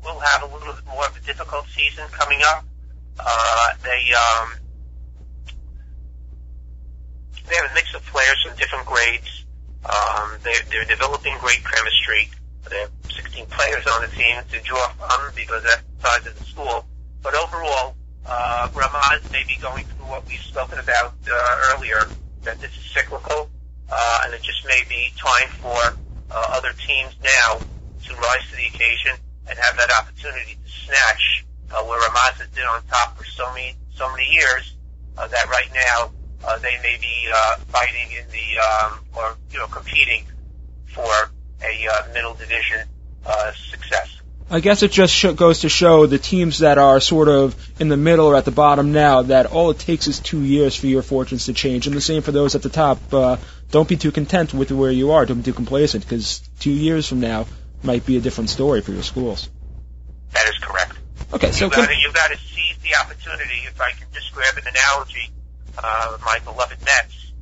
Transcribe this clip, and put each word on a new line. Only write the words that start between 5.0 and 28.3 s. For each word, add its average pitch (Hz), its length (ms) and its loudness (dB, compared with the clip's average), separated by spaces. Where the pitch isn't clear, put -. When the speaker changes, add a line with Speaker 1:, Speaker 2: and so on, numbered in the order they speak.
Speaker 1:
they 170 100 -2
have 147 140 -2
a - 40 -12
mix - 180 -2
of 165 140 -10
players 135 400 2
from - 100 -12
different 131 300 -4
grades. 120 580 -2
Um, 104 460 -2
they're, 117 100 -2
they're 110 140 -4
developing 135 540 -2
great 120 240 0
chemistry. 110 680 0
They 101 120 -6
have 104 120 -8
sixteen - 320 -12
players 139 400 -2
on 117 160 2
the 113 60 -6
team 120 340 0
to 117 100 -8
draw 127 260 -2
from 135 480 -2
because 113 260 -6
that's 117 220 2
the - 180 -16
size 120 240 0
of 117 140 -14
the - 60 -12
school. 123 420 -8
But 139 140 -4
overall, 151 600 -2
uh, 120 480 -2
Ramaz 143 580 0
may 135 120 -2
be 135 180 -6
going 131 240 -8
through - 220 -14
what 135 200 -10
we've 123 140 -12
spoken 135 380 -8
about, 120 340 0
uh, 123 440 2
earlier, 110 340 -2
that 113 180 -8
this - 120 -12
is - 200 -14
cyclical, 147 600 -4
uh, 117 340 2
and 120 80 -6
it 113 80 -12
just - 240 -8
may 131 240 2
be 123 260 -6
time 131 340 2
for, 120 340 0
uh, 113 220 -2
other 127 200 -2
teams 135 400 -4
now 123 360 4
to 127 120 -12
rise 123 340 -2